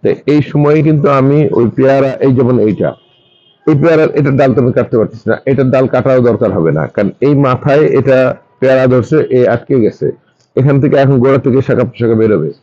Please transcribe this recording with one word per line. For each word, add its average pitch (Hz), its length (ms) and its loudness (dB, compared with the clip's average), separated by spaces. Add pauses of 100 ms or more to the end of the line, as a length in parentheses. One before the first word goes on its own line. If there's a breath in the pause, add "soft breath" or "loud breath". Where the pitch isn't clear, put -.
তো 101 60 0 (240)
এই 151 80 2 (100)
সময়ে 147 360 0
কিন্তু 151 200 0 (120)
আমি 139 180 2 (200)
ওই 117 80 2 (120)
পেয়ারা, 135 340 0 (140)
এই 135 120 2
যেমন 123 180 0 (120)
এইটা, 87 220 -2 (800)
এই 156 120 2
পেয়ারার, 160 360 2
এটার 139 220 0
ডাল 135 160 2
তো 110 80 0
আমি 123 140 0
কাটতে 123 220 -4
পারতেছি - 320 -4
না, 110 40 0 (160)
এটার 131 220 0
ডাল 131 200 2
কাটাও 127 260 0 (100)
দরকার 107 280 0
হবে 80 200 0
না, 80 60 -2 (100)
কারণ 104 160 -2 (180)
এই 147 60 2 (120)
মাথায় 139 380 0 (160)
এটা 131 180 0 (420)
পেয়ারা 131 340 0
ধরছে, 127 240 0 (200)
এ - 20 2 (140)
আটকে 123 300 -4
গেছে, - 240 -4 (520)
এখান 139 220 2
থেকে 147 220 0
এখন 139 200 2
গোড়া 135 220 2
থেকে 131 220 2
শাখা 120 220 0
প্রশাখা 117 320 -2
বেরোবে। 95 280 0 (140)